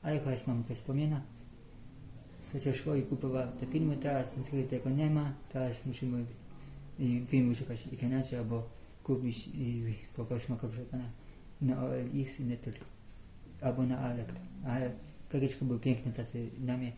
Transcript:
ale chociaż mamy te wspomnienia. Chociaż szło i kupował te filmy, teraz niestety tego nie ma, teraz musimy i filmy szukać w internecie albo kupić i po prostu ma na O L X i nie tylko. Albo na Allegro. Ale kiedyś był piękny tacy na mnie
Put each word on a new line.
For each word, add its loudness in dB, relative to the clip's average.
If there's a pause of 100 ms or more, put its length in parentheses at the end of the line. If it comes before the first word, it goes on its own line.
ale 2
chociaż 0
mamy 2
te -4
wspomnienia. 2 (1300)
Chociaż 2
szło 2
i 4
kupował 0
te 0
filmy, 4
teraz 2
niestety 0
tego 0
nie 6
ma, 4 (160)
teraz -2
musimy 0 (760)
i 4
filmy 6
szukać -4
w -8
internecie 2
albo 0 (340)
kupić 0
i 0 (220)
po -2
prostu -2
ma -2 (1000)
na 4
O 0
L 0 (120)
X -2
i 0
nie 0
tylko. -6 (760)
Albo 4
na 4
Allegro. -2 (260)
Ale 2 (380)
kiedyś 4
był 2
piękny 4
tacy -4 (100)
na 2
mnie -2